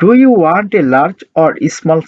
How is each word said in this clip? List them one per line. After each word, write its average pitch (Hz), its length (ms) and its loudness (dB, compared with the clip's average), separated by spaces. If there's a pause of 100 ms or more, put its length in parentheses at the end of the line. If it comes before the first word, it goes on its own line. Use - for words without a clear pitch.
"Do 196 80 2 (120)
you 262 80 4 (140)
want 190 260 -2 (120)
a - 20 -2 (100)
large 156 280 -2 (200)
or 151 80 2 (260)
small 160 320 -2